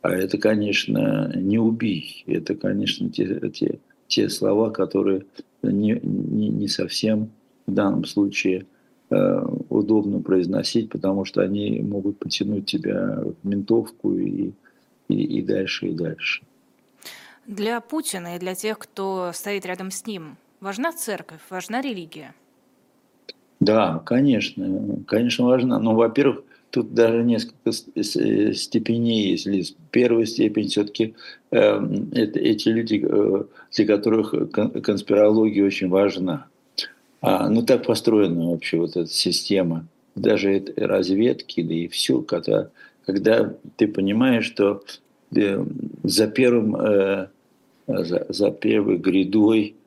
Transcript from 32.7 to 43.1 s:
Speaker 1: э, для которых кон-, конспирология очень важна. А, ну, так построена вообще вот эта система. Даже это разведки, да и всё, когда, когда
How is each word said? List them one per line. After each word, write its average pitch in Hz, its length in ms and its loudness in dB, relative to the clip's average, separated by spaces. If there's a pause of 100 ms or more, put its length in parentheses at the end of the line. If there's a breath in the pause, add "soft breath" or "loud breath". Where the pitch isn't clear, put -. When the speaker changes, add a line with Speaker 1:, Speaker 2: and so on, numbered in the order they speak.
Speaker 1:
э, 101 400 2 (320 loud breath)
для 104 120 4
которых 107 440 2 (200)
кон-, 123 300 -2
конспирология 104 840 4
очень 98 240 0
важна. 92 580 0 (760 loud breath)
А, - 280 2
ну, 113 140 2
так 123 220 4
построена 95 640 2
вообще 85 260 -2
вот 82 180 0
эта 85 140 -2
система. 85 760 0 (280)
Даже 101 360 2
это - 360 -2
разведки, 95 760 0
да 82 100 -2
и 85 140 -2
всё, - 340 0
когда, - 480 -2 (360 soft breath)
когда 107 480 2 (240)